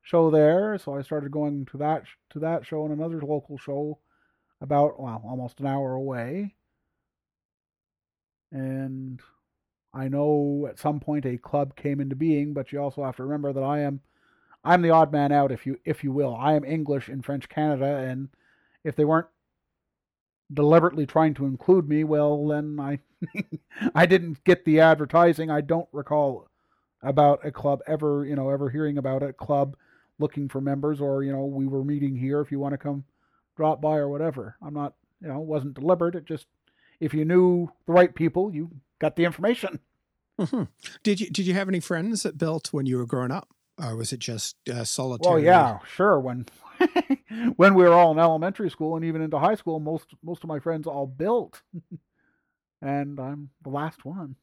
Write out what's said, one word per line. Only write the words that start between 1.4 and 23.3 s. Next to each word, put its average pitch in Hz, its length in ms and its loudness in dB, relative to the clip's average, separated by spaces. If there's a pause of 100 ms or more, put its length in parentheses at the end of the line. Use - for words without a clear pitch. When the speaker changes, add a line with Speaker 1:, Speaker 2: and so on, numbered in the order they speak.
Speaker 1:
to - 100 -20
that 147 300 -2
sh-, - 100 -20 (140)
to 156 80 -12
that 160 260 -4
show 151 200 -6
and 151 100 -4
another 160 260 -6
local 143 380 -6
show 147 400 -8 (640)
about, 143 360 2
well, 117 280 -10
almost 123 340 -10
an 139 60 -6
hour 135 260 -4
away. 135 640 -8 (2000)
And 131 680 -10 (760)
I 135 140 -6
know 143 600 0
at - 100 -14
some 147 220 -2
point 147 260 -4
a 123 120 -4
club 143 380 -4
came 143 240 -4
into 135 160 -6
being, 147 360 0
but 139 200 -8
you 143 80 -6
also 143 240 -6
have 127 120 -6
to 127 80 -12
remember 143 280 -4
that 135 100 -4
I 147 180 -2
am, 143 200 -4 (640)
I'm 175 180 6
the 165 80 4
odd 160 220 6
man 143 200 2
out, 143 200 4
if - 140 -8
you, 135 180 -6
if 156 200 -4
you 139 80 -2
will. 135 220 0
I 156 200 2
am 147 100 2
English 143 440 -4
in 135 140 -10
French 143 260 -6
Canada, 143 480 -2
and 131 320 -6 (560)
if 151 120 -6
they 151 80 4
weren't 160 240 4 (1200)
deliberately 151 540 4
trying 160 280 2
to 139 120 -4
include 151 420 4
me, 151 160 2
well, 147 440 2
then 147 320 -4
I, 143 180 -6 (460)